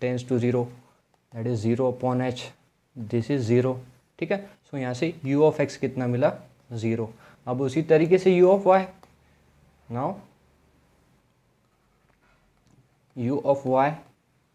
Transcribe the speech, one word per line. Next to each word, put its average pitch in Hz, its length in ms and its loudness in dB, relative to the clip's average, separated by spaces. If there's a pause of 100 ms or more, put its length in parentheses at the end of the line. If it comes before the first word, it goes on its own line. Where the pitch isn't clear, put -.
tends 127 240 -4
to 127 140 0
zero, 120 280 0 (680)
that 117 140 -8
is 123 140 -2
zero 117 280 0
upon 127 340 -2
H, 127 200 -4 (540)
this 117 340 -4
is 139 200 -2
zero, 123 240 2 (440)
ठीक 165 140 -4
है। 196 60 -2 (320)
So 143 80 -10
यहाँ 127 160 -6
से 160 180 -4 (140)
U 139 240 2
of 147 100 -4
X - 160 -2
कितना 127 300 -4
मिला? 123 260 0 (400)
ज़ीरो। 113 400 -4 (340)
अब 127 140 -4
उसी 139 220 -2
तरीके 165 360 4
से 185 220 4
U 180 100 8
of 196 160 4
Y, 185 140 6 (1120)
now 135 240 -4 (3000)
U 127 280 -2
of 139 220 0
Y 131 240 2 (640)